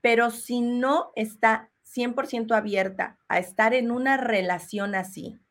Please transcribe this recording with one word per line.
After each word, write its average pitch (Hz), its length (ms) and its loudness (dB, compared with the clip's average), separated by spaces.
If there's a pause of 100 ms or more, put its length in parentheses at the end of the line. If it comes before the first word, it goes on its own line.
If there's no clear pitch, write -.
Pero 233 300 4
si 240 300 -6
no 247 560 0
está 220 540 0 (120)
cien 240 320 -4
por 269 120 -2
ciento 226 280 -2
abierta 190 640 -2 (100)
a 180 100 2
estar 220 360 2
en 240 160 0
una 262 260 2
relación 202 800 -2
así 185 440 -6 (120)